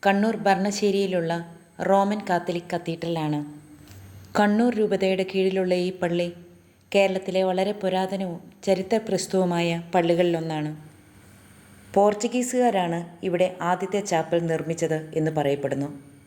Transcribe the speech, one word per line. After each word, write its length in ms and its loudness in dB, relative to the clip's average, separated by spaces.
കണ്ണൂർ 300 2
ഭരണശ്ശേരിയിലുള്ള 840 2
റോമൻ 400 4
കാത്തലിക് 460 -2
കത്തീഡ്രലാണ്. 680 -2
കണ്ണൂർ 420 4
രൂപതയുടെ 520 2
കീഴിലുള്ള 420 2
ഈ 20 0
പള്ളി 260 0
കേരളത്തിലെ 560 2
വളരെ 320 0
പുരാതനവും 580 -2
ചരിത്രപ്രസിദ്ധവുമായ 1120 0
പള്ളികളിലൊന്നാണ്. 760 2
പോർച്ചുഗീസുകാരാണ് 1040 2
ഇവിടെ 220 2
ആദ്യത്തെ 300 -2
ചാപ്പൽ 280 2
നിർമ്മിച്ചത് 460 -2
എന്ന് 200 0
പറയപ്പെടുന്നു. 520 -2